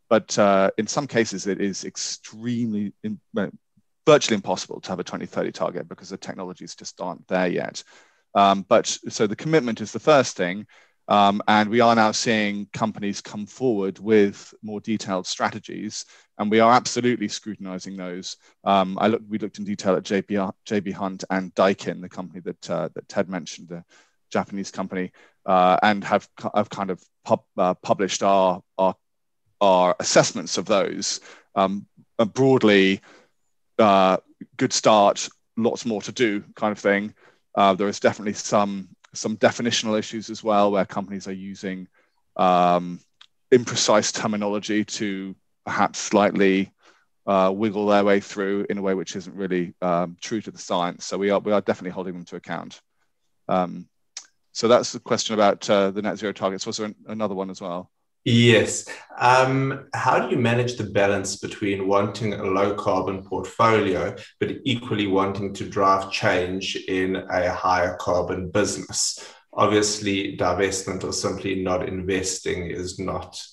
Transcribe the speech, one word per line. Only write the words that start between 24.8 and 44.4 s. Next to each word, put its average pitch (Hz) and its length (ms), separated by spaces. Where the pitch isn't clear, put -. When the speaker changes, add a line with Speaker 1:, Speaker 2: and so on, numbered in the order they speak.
Speaker 1:
uh, 92 340
and 104 220
have, - 260
have 104 140
kind 98 200
of 90 100
pub-, - 200
uh, 92 180
published - 500
our, 95 360
our, 95 200
our 90 400
assessments 110 580
of 92 80
those. 90 540
Um, 98 320
uh, 117 60
broadly, 104 760
uh, 98 380
good 131 160
start, 104 560
lots 113 300
more 104 160
to - 80
do 104 320
kind 107 160
of 98 80
thing. 101 340
Uh, 98 200
there 98 120
is 101 140
definitely 107 340
some, 101 540
some 110 240
definitional 113 600
issues 107 300
as 110 160
well, 104 260
where 95 140
companies 98 420
are 95 60
using, 95 560
um, 87 640
imprecise 117 600
terminology 104 720